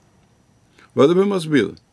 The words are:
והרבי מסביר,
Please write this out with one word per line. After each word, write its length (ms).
והרבי 280
מסביר, 480